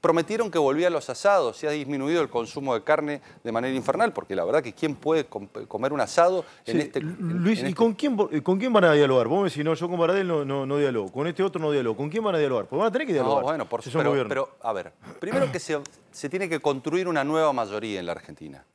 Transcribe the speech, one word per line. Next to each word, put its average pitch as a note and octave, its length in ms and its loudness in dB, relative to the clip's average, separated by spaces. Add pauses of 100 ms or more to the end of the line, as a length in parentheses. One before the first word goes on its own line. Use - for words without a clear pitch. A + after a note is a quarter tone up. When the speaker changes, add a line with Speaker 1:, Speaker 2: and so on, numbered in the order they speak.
Speaker 1:
prometieron F3 500 0
que E3+ 80 0
volvían D#3 340 2
los C#3+ 180 -6
asados D#3+ 520 2
y D#3 40 -4
ha D3+ 40 0
disminuido D3 520 -2
el C3+ 60 -2
consumo B2 460 -4
de G#2+ 100 -2
carne D3 360 0 (220)
de A#2 100 -6
manera B2+ 220 0
infernal, D#3 380 0
porque F#2+ 240 -6
la E2+ 80 0
verdad C3+ 180 2
que F3 100 -10
quién D3+ 220 -4
puede D3+ 320 0
com-, G2+ 220 -12 (200)
comer B2 240 -2
un D3 80 -2
asado F3 440 4 (220)
en A#2 100 -2
Speaker 2:
Sí, D#3 100 2
Speaker 1:
este, - 140 -4
Speaker 2:
Lu-, D#3 180 -6
Speaker 1:
en, E3+ 260 -4
Speaker 2:
Luis, G#3+ 160 4
Speaker 1:
en C3 60 -2
Speaker 2:
¿y - 40 0
Speaker 1:
este E3+ 60 -4
Speaker 2:
con A3+ 180 4
quién C4+ 220 0
vo-, G3 160 2
eh, D3+ 100 -2
con F#3+ 160 2
quién B3 140 0
van G3+ 120 6
a E3 80 8
dialogar? C3 360 6
Vos F#3 140 2
me F#3+ 60 2
decís, D3 160 -4
"No, D#3+ 100 0
yo E3 140 -4
con F3 100 -4
Baradel F#3 300 2
no, D3+ 160 0
no, C3+ 220 -2
no C#3+ 120 -2
dialogo, A#2+ 340 0
con C#3 140 -4
este F3 160 -2
otro F#3 180 -2
no D#3 120 0
dialogo". A#2+ 240 0
¿Con C#3+ 140 -4
quién A3 120 -4
van G3+ 120 0
a D#3+ 40 2
dialogar? C3 280 0
Porque C3+ 140 -4
van A3+ 80 2
a G3+ 40 -2
tener C#4 140 -2
que A3 80 -2
Speaker 1:
No, C#3+ 60 2
Speaker 2:
dialogar, C3 240 2
Speaker 1:
bueno, C#3+ 240 -2
por A#2 140 -6
Speaker 2:
si - 80 -12
son D#3+ 100 0
Speaker 1:
pero, D3 100 2
Speaker 2:
gobierno. C3+ 180 0
Speaker 1:
pero, C3+ 340 -4
a A2+ 100 -4
ver, F2 200 -6 (260)
primero B3+ 320 -2
que E3+ 80 -6
se, D#3 200 -4 (340)
se - 160 -10
tiene F#3 200 -4
que D#3+ 120 -2
construir D3+ 480 0
una D3+ 160 0
nueva D#3 280 2
mayoría G#2+ 480 -4
en F2 60 -8
la F2 60 -4
Argentina. D2 520 -14 (100)